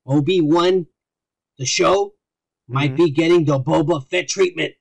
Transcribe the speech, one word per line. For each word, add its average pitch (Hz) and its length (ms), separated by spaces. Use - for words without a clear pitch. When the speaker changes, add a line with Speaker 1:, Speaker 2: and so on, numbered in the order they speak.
Speaker 1:
Obi-Wan, 170 800
the 131 80
show, 190 480
might 131 280
Speaker 2:
Mm-hmm. 165 100
Speaker 1:
be 170 60
getting 165 340
the 139 160
Boba 156 480
Fett 180 200
treatment. 175 520